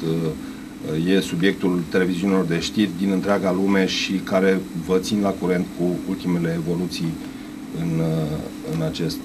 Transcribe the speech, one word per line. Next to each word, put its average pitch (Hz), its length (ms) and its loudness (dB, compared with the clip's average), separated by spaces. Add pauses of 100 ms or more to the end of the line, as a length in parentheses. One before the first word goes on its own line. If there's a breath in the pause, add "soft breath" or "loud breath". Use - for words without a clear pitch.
eh, 80 1120 -2
e 95 60 6
subiectul 90 600 2 (100)
televiziunilor 92 540 2
de 82 160 0
știri 101 380 0
din 98 120 2
întreaga 95 420 2
lume 95 340 4
și - 260 -2
care 95 480 4 (260)
vă 92 120 4
țin 104 240 0
la 101 60 2
curent 90 360 0 (140)
cu 87 60 0 (240)
ultimele 87 580 0
evoluții 85 460 -2 (680 loud breath)
în, 82 200 0
eh, 80 760 -2
în 165 80 -2
acest, - 420 -2